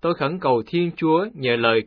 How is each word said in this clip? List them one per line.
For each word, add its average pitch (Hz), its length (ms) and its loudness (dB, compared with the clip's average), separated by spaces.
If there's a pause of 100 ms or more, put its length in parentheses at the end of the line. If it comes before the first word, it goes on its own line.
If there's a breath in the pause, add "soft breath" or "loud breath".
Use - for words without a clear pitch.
tôi 170 120 0
khẩn 160 260 -4
cầu 127 280 2
Thiên 170 280 -2
Chúa 160 380 2
nhờ 127 220 -2
lời 113 320 2